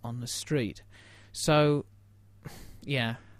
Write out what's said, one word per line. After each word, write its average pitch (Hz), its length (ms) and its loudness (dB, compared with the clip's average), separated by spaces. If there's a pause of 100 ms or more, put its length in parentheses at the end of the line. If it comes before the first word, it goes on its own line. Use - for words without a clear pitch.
on 117 160 -6
the 120 60 -8
street. - 560 -2 (500)
So, 147 540 4 (960)
yeah, 117 320 0 (260)